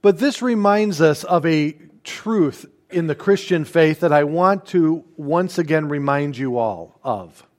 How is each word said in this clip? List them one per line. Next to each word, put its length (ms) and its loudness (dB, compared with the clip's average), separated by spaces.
But 160 4
this 240 -2
reminds 580 0
us 240 2
of 220 0
a 300 0
truth 640 -2
in 160 -4
the 80 -4
Christian 500 0
faith 360 2
that 120 2
I 120 4
want 420 0
to 380 0
once 420 -4
again 300 -2
remind 480 -2
you 220 -4
all 440 -6
of. 440 -8